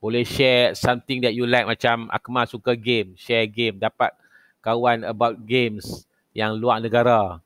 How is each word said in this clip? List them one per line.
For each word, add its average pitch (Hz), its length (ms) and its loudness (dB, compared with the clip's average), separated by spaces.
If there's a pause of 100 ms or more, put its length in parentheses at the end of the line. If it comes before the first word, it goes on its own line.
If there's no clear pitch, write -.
Boleh 117 240 -2
share 123 480 4
something 123 480 -2
that 117 160 0
you 123 80 -2
like, 123 160 2
macam 113 480 -2
Akmal 120 400 -4
suka 120 240 -2
game, 110 400 -2
share 113 320 0
game, 107 320 -4
dapat 110 320 -2 (480)
kawan 117 480 0
about 113 400 -2
games 113 560 -2 (320)
yang 107 240 -2
luar 113 240 0
negara. 113 640 2